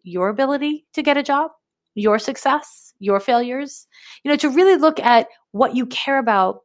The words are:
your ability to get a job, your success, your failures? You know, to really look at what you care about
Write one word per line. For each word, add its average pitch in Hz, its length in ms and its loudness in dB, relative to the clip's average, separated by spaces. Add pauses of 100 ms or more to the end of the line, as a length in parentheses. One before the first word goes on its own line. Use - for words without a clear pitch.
your 180 280 -4
ability 277 640 -4
to 311 100 -4
get 285 120 2
a 285 60 0
job, 285 300 -2 (420)
your 208 240 0
success, - 800 -4
your 196 220 0
failures? 247 640 -4 (380)
You 277 80 -2
know, 294 60 2
to 294 120 0
really 359 280 4
look 311 220 2
at 233 280 4 (240)
what 220 240 0
you 247 100 -2
care 269 320 -4
about 202 480 0